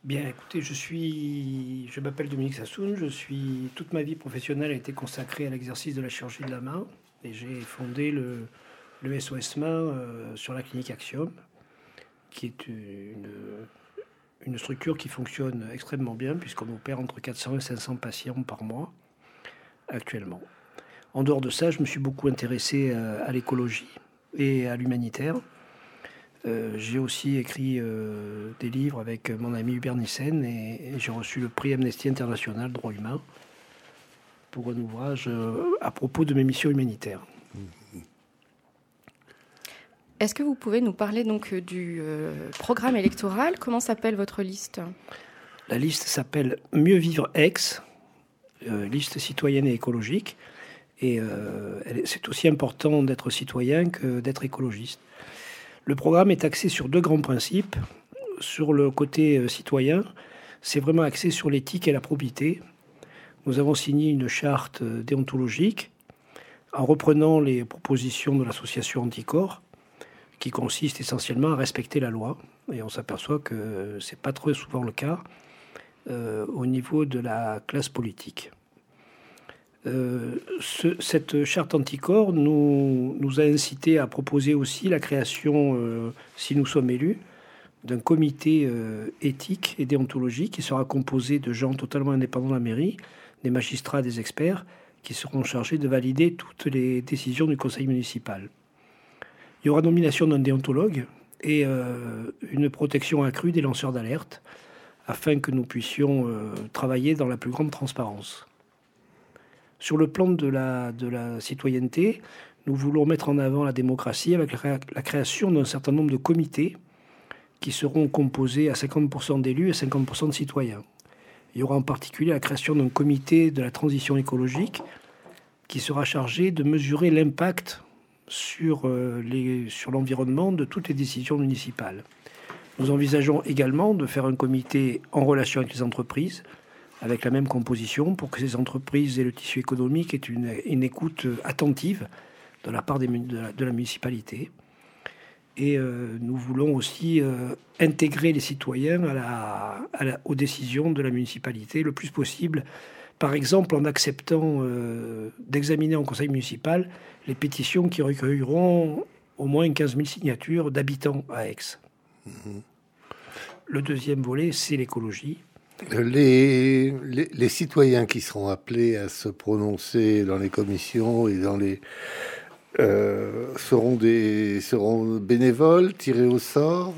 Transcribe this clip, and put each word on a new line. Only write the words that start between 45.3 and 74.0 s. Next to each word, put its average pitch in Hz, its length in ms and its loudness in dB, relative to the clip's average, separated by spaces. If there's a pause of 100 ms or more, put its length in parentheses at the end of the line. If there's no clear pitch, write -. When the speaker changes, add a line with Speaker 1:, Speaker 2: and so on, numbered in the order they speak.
Speaker 1:
La 117 100 0
liste 147 260 0
s'appelle 131 560 0 (120)
Mieux 170 260 8
vivre 160 360 2
Aix, 165 200 6 (1120)
euh, 104 180 -2
liste 139 320 -4
citoyenne 139 480 0
et 127 60 4
écologique. 117 640 -2 (640)
Et, 123 180 2
euh, 104 680 -6
elle - 120 -4
est, - 80 -2
c'est - 220 -6
aussi - 180 0
important 147 560 4
d'être 131 280 0
citoyen 135 560 0
que 131 340 -2
d'être 135 240 -4
écologiste. 127 560 -6 (880)
Le 143 60 2
programme 170 380 6
est 160 120 2
axé 156 240 0
sur 131 200 -2
deux 165 120 6
grands 156 200 4
principes. 147 560 0 (640)
Sur 151 320 0
le 143 180 6
côté, 147 480 4
euh, 120 80 2
citoyen, 143 560 2 (580)
c'est - 200 -2
vraiment 160 220 4
axé 156 280 2
sur - 180 -2
l'éthique 143 380 0
et 156 60 6
la 135 80 2
probité. 139 600 -2 (840)
Nous 131 140 2
avons 143 160 4
signé 147 340 2
une 131 160 2
charte, - 560 -2
euh, 113 220 -4
déontologique 135 880 0 (800)
en 131 120 0
reprenant 151 540 6
les 127 260 2
propositions 127 680 -2
de 135 80 4
l'association 120 600 -4
Anticorps, 165 580 -2 (800)
qui 127 100 -6
consiste 123 500 -2
essentiellement 131 520 0
à - 20 2
respecter 135 460 -2
la 123 100 -2
loi. 113 260 -6 (360)
Et 117 100 -6
on 110 60 -10
s'aperçoit - 500 -6
que 104 640 -6